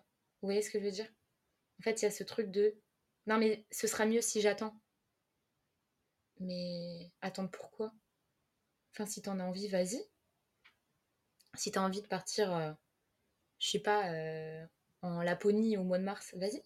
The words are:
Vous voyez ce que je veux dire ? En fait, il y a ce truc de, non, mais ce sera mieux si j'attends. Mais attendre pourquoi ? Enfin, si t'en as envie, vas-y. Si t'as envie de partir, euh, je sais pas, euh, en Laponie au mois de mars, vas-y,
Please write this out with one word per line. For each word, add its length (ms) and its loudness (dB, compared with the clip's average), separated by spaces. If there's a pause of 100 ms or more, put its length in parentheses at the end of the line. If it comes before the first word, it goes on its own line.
(420)
Vous 60 -4
voyez 140 2
ce 80 -6
que 80 -2
je 60 -2
veux 60 0
dire ? 180 -6 (720)
En 20 -18
fait, 200 0
il 20 6
y 40 4
a 20 2
ce 140 -4
truc 260 -4
de, 260 4 (500)
non, 120 4
mais 320 4
ce 160 -2
sera 180 2
mieux 160 4
si 200 0
j'attends. 380 2 (1600)
Mais 720 -8 (100)
attendre 280 -4
pourquoi ? 440 -8 (1000)
Enfin, 140 -6
si 160 -8
t'en 180 -4
as 40 -2
envie, 240 -4
vas-y. 320 0 (1500)
Si 160 -4
t'as 120 0
envie 200 0
de 60 -20
partir, 460 0
euh, 180 0 (840)
je 120 -2
sais 100 0
pas, 320 2
euh, 540 -6 (360)
en 200 -2
Laponie 540 4
au 80 0
mois 140 2
de 60 0
mars, 320 -6
vas-y, 300 -2